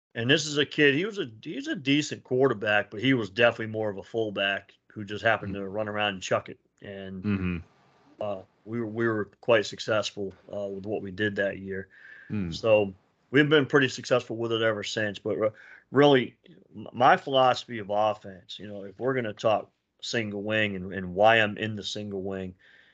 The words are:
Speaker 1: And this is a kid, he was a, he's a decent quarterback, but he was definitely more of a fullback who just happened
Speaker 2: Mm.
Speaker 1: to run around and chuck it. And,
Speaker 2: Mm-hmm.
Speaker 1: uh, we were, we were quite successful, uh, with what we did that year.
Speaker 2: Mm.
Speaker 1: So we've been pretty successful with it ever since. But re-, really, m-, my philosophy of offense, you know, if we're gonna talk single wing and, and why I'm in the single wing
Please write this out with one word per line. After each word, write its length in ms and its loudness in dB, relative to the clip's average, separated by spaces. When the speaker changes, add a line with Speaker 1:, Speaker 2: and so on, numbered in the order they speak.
Speaker 1:
And 160 -2
this 160 4
is 120 -4
a 80 2
kid, 280 4
he 120 -2
was 120 -8
a, 120 -6
he's 260 -10
a 60 -6
decent 480 -2
quarterback, 680 2
but 100 -10
he 140 4
was 160 -2
definitely 420 2
more 160 -4
of 80 -6
a 60 -12
fullback 720 -4
who 160 -12
just 200 -10
happened 300 2
Speaker 2:
Mm. 60 -6
Speaker 1:
to 100 -8
run 180 -4
around 260 -2
and 80 -12
chuck 280 -2
it. 80 -16
And, 420 -12
Speaker 2:
Mm-hmm. 320 0
Speaker 1:
uh, 220 -6
we 120 -6
were, 80 -4
we 220 -2
were 220 -2
quite 240 4
successful, 720 -4
uh, 140 -6
with 160 -10
what 160 -4
we 100 -10
did 260 -2
that 240 -2
year. 280 -10
Speaker 2:
Mm. 240 -4
Speaker 1:
So 380 4
we've 180 6
been 160 6
pretty 240 4
successful 480 -2
with 160 -2
it 80 0
ever 240 0
since. 340 -4
But 200 -4
re-, 120 0
really, 440 6
m-, 160 -12
my 240 6
philosophy 640 2
of 100 -10
offense, 720 -2
you 100 -14
know, 160 -12
if 160 -16
we're 140 -2
gonna 180 -4
talk 380 0
single 400 -4
wing 340 0
and, 160 -8
and 220 -8
why 220 6
I'm 200 2
in 180 -4
the 80 -8
single 400 -8
wing 320 -8